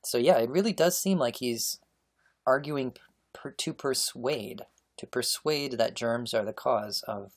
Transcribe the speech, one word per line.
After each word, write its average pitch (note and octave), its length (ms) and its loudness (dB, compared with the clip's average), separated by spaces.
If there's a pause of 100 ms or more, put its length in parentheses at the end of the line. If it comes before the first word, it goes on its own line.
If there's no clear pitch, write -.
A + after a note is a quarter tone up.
So - 140 0
yeah, C#3 200 6
it A#2 120 2
really G3 220 2
does E3+ 260 4
seem F#3+ 200 2
like A#2+ 180 0
he's A#2+ 440 -4 (640)
arguing C#3 480 0 (380)
per-, - 200 -10
to - 200 -4
persuade, B2+ 920 -4 (360)
to - 80 -12
persuade C#3+ 680 -2
that A2+ 220 0
germs A#2 380 -2
are A2 120 2
the G#2+ 80 -4
cause G#2 560 -2
of G2+ 280 -8